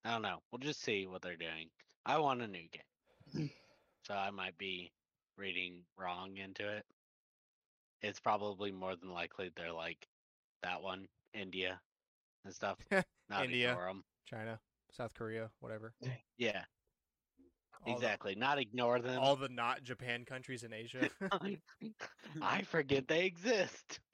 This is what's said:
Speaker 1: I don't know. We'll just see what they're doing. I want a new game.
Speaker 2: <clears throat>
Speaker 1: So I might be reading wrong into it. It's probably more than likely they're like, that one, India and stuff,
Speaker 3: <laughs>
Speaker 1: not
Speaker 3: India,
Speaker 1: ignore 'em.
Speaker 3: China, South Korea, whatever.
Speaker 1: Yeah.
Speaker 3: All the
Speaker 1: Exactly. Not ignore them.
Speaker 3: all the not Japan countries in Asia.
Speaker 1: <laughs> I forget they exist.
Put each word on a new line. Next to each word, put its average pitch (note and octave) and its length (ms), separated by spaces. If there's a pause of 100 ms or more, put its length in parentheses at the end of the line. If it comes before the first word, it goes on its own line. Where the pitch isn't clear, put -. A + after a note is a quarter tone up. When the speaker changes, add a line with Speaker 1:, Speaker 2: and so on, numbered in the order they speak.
Speaker 1:
I A2+ 60
don't A2+ 100
know. F#2 200 (100)
We'll B2 80
just C#3+ 220
see G2 260
what F#2 140
they're F2+ 140
doing. E2 340 (360)
I C#3+ 140
want C3+ 220
a A#2 60
new F2 240
game. - 840
Speaker 2:
<clears throat> - 40 (480)
Speaker 1:
So G2+ 80
I G2 160
might F#2+ 260
be F2+ 340 (460)
reading F2+ 460 (120)
wrong F#2 420
into G2 300
it. G#2 160 (1160)
It's G#2 180
probably G2+ 520
more F#2 240
than F2+ 160
likely F2 440
they're E2+ 180
like, E2 340 (560)
that F#2 180
one, F#2+ 260 (260)
India F#2 460 (640)
and G2 80
stuff, G2 280 (100)
Speaker 3:
<laughs> - 400
Speaker 1:
not G3 140
Speaker 3:
India, B2 280
Speaker 1:
ignore F2+ 180
'em. F#2+ 140 (220)
Speaker 3:
China, A2+ 340 (300)
South A#2 240
Korea, A2 460
whatever. A2 340 (440)
Speaker 1:
Yeah. G#2+ 260 (1200)
Speaker 3:
All - 0
the A#2 60
Speaker 1:
Exactly. G#2+ 440
Not C3+ 220
ignore A#2+ 420
them. B2+ 200
Speaker 3:
all C3+ 160
the C3+ 140
not B2 340
Japan B2 420
countries B2+ 380
in A2+ 100
Asia. A#2+ 360 (120)
Speaker 1:
<laughs> F#3+ 400 (800)
I F#3+ 220
forget C#3 440
they E3 180
exist. F#3 720 (140)